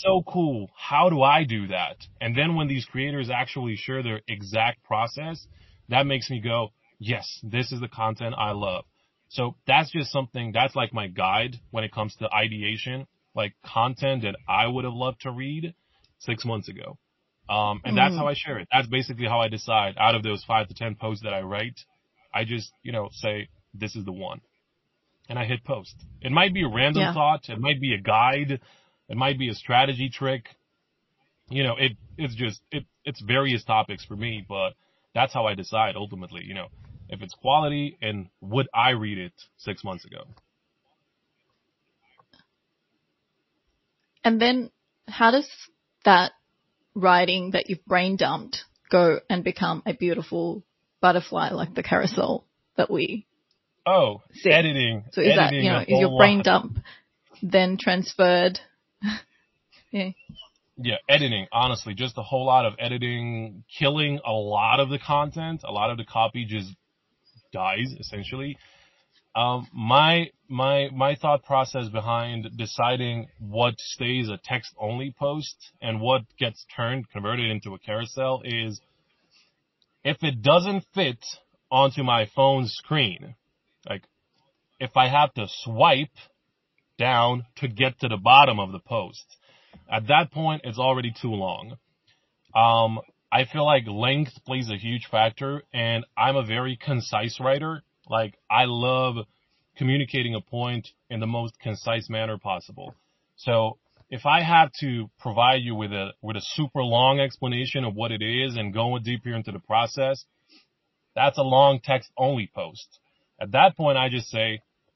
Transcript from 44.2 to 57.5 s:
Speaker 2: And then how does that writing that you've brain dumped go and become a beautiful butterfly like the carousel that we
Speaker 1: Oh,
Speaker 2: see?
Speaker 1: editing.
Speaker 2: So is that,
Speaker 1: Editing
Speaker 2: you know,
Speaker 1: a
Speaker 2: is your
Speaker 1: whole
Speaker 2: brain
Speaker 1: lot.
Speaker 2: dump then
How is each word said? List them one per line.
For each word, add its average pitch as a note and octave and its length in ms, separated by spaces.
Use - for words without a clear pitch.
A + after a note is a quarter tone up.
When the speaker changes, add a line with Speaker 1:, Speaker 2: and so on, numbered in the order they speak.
Speaker 2:
And A3+ 160
then B3 320
how A3+ 240
does C#4 180
that F#3 260
writing F3+ 560
that - 180
you've F#3 160
brain F#3 320
dumped D3 480
go F3 300
and F3+ 140
become E3 420
a F#3 80
beautiful E3+ 720
butterfly F3 500
like E3+ 220
the - 100
carousel - 600
that F3 140
we F#3+ 340
Speaker 1:
Oh, C#3+ 360
Speaker 2:
see? - 180
Speaker 1:
editing. C3+ 600
Speaker 2:
So F#3 100
is G3 140
that, - 180
Speaker 1:
Editing C#3 120
Speaker 2:
you - 60
know, - 80
Speaker 1:
a - 20
Speaker 2:
is - 180
your F#3 100
Speaker 1:
whole C3 80
Speaker 2:
brain G3+ 200
Speaker 1:
lot. F#3+ 80
Speaker 2:
dump F#3 320
then F#3 380